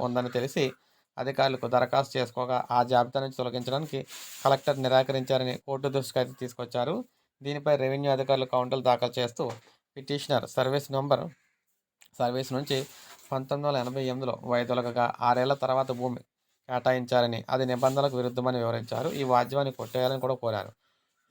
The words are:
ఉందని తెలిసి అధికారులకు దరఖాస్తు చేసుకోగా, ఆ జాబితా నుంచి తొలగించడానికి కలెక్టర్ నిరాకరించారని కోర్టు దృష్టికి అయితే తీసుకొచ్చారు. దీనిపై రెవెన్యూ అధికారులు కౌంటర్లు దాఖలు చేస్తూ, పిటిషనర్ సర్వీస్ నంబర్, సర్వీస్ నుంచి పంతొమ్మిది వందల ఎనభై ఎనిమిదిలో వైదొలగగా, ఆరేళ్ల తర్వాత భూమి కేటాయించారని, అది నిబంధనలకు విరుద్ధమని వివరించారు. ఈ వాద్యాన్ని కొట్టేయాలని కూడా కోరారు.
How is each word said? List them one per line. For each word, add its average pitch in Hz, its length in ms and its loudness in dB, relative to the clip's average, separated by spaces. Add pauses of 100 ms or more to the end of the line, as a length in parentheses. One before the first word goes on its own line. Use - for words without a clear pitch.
ఉందని 123 300 0
తెలిసి 139 280 0 (520)
అధికారులకు 131 580 0
దరఖాస్తు 131 420 2
చేసుకోగా, 123 420 -2 (180)
ఆ - 20 6 (120)
జాబితా 123 320 4
నుంచి 135 180 -8
తొలగించడానికి 127 580 -4 (440)
కలెక్టర్ 135 420 2
నిరాకరించారని 131 680 2 (120)
కోర్టు 139 300 -2
దృష్టికి 135 240 0
అయితే 127 220 -2
తీసుకొచ్చారు. 123 520 -4 (520)
దీనిపై 147 360 2
రెవెన్యూ 139 340 0
అధికారులు 131 380 2
కౌంటర్లు 127 340 0
దాఖలు 120 300 2
చేస్తూ, 123 260 -2 (520)
పిటిషనర్ 139 500 -2 (100)
సర్వీస్ 135 400 2
నంబర్, 135 280 2 (960)
సర్వీస్ 131 360 -2
నుంచి 135 220 0 (520)
పంతొమ్మిది 143 380 -2
వందల 135 160 2
ఎనభై 131 260 -4
ఎనిమిదిలో 127 240 -4 (180)
వైదొలగగా, 120 540 2 (220)
ఆరేళ్ల 127 260 4 (100)
తర్వాత 131 260 0 (100)
భూమి 123 200 -4 (480)
కేటాయించారని, 123 720 2 (140)
అది 131 180 2
నిబంధనలకు 135 480 2
విరుద్ధమని 123 440 -2
వివరించారు. 117 440 -4 (120)
ఈ - 20 -2 (120)
వాద్యాన్ని 131 460 2
కొట్టేయాలని 127 460 -2
కూడా 131 160 -2
కోరారు. 107 300 -4 (580)